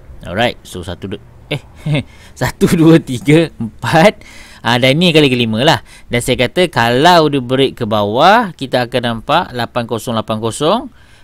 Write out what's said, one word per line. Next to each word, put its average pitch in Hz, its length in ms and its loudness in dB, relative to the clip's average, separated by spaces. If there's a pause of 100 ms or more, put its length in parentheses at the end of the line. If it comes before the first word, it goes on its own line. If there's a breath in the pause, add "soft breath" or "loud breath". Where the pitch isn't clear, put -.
(220)
Alright, 104 400 -4
so 90 240 -14
satu, 95 320 -10
du-, - 80 -20 (240)
eh, 147 160 -8 (160)
<laughs> 143 240 -4 (320 loud breath)
satu, - 400 -2
dua, 160 240 6
tiga, 147 560 0
empat. 160 640 0 (400 loud breath)
Ah, 117 160 0
dan 131 240 2
ni 180 80 4
kali 147 240 4
kelima 117 320 0
lah. 147 160 2 (320 loud breath)
Dan 120 80 -2
saya 123 240 -2
kata 180 240 0
kalau 143 560 2
dia 143 160 -2
break 131 320 0
ke 113 160 -6
bawah, 147 640 2
kita 127 320 -4
akan 120 160 -4
nampak 120 480 -4
lapan 120 400 -6
kosong 120 240 -6
lapan 110 240 -4
kosong. 151 560 -2 (300 soft breath)